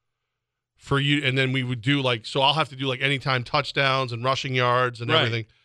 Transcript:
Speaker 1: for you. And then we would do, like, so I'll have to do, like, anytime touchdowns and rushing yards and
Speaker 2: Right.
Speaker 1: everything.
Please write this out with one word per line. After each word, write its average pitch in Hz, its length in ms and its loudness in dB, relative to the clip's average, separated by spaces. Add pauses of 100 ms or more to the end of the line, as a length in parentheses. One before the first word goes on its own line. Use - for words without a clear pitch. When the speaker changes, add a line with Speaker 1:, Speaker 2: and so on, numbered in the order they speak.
(760)
Speaker 1:
for 139 220 -2
you. 143 260 2
And 131 120 0
then 131 140 2
we 131 120 0
would 123 180 -4
do, 143 200 2
like, 120 240 -2
so 139 160 -2
I'll 143 120 4
have 147 160 0
to 135 80 -18
do, 135 80 -6
like, 127 160 -4
anytime 135 420 0
touchdowns 135 720 0
and 117 100 -6
rushing 131 320 -2
yards 123 460 2
and 120 100 -4
Speaker 2:
Right. 156 140 4
Speaker 1:
everything. 113 200 -4 (200)